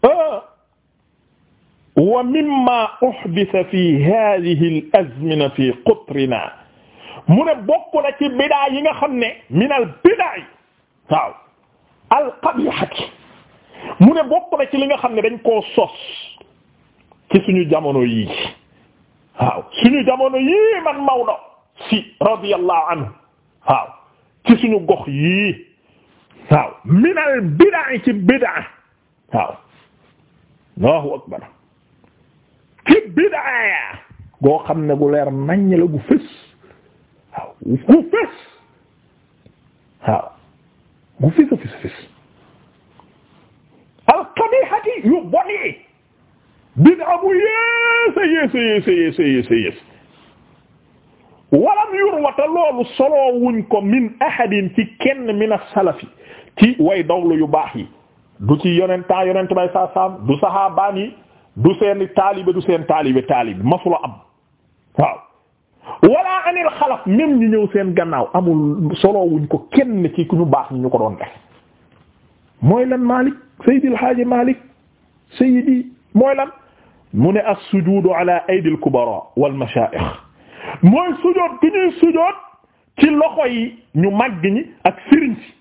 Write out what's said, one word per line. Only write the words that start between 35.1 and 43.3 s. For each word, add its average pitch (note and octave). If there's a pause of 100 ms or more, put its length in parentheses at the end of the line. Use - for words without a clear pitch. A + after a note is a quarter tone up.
leer C#3+
naññ F3
la, E3+
gu D3+ (100)
fës. - (1080)
Waaw, - (100)
gu F3 (120)
fës. G#4 (1700)
Waaw. - (920)
Gu C#3+
fës, C#4+
fës, -
fës. - (2000)